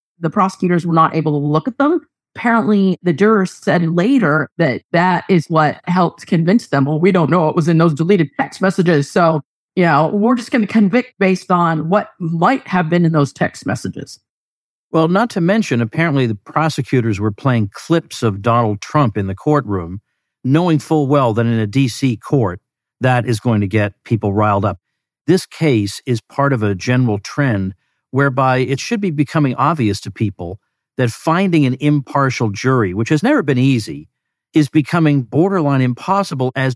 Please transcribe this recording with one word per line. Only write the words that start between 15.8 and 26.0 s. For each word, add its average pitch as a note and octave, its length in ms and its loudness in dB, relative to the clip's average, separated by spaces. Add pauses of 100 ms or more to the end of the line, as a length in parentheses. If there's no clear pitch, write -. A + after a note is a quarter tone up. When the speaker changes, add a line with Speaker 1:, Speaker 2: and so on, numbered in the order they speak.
Speaker 2:
apparently C#3 460 0
the A2 80 -2
prosecutors B2 840 -2
were G#2+ 120 -2
playing A2+ 400 -2
clips - 520 -4
of G2+ 180 -2
Donald A2+ 380 0
Trump C#3 360 -2
in G2 120 -4
the F#2+ 80 -6
courtroom, G2+ 640 -4 (420)
knowing D#3 380 2
full D3+ 260 0
well C3 280 2
that A#2 120 0
in A#2 120 0
a A2 80 -2
D C3 220 0
C A#2+ 280 -2
court, G2+ 440 -2 (400)
that B2 260 0
is A2+ 140 -2
going A2 200 0
to G#2 60 0
get G#2 280 -2 (100)
people G#2+ 280 -2
riled G#2 320 0
up. F#2 140 -4 (480)
This F3+ 200 2
case A2 600 -2